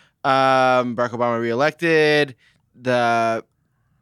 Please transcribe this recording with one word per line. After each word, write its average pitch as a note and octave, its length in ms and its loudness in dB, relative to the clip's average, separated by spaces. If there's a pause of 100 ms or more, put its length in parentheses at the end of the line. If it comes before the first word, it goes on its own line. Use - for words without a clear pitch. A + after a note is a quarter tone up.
(240)
Um, C3 720 2
Barack A#2+ 140 -4
Obama A#2 300 -2
reelected. D3+ 960 0 (440)
The A#2 640 0 (580)